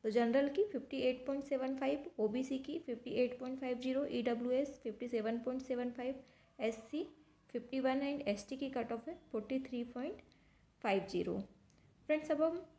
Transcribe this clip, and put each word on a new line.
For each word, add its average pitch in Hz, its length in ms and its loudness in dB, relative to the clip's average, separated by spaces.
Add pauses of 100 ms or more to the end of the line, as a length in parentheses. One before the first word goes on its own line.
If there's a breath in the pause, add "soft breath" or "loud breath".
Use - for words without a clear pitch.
तो 220 60 0
जनरल 240 380 6
की 381 240 4
फिफ्टी 269 300 -2
एट 254 240 2
पॉइंट 277 180 -2
सेवन 262 340 0
फ़ाइव, 277 260 2 (140)
ओबीसी 254 400 2
की 285 220 -6
फिफ्टी - 340 -6
एट 247 240 4
पॉइंट 262 220 -6
फ़ाइव 254 200 -2
ज़ीरो, 262 260 2
ईडब्ल्यूएस 247 760 0
फिफ्टी 240 260 -6
सेवन 226 300 0
पॉइंट 254 240 -2
सेवन 247 300 -2
फ़ाइव, 254 300 -4 (360 loud breath)
एससी 226 460 -2 (500 loud breath)
फिफ्टी 247 260 -2
वन 262 220 4
and 285 260 0
एसटी 202 280 -2
की 269 140 -2
कट 233 220 -4
ऑफ 233 160 -6
है 349 100 -8 (140)
फ़ोर्टी 247 280 -2
थ्री 254 260 -4
पॉइंट 269 360 -8 (600 soft breath)
फ़ाइव 196 260 4
ज़ीरो। 180 280 0 (680 soft breath)
फ्रेंड्स, 302 220 2
अब 302 120 4
हम 339 200 2 (160)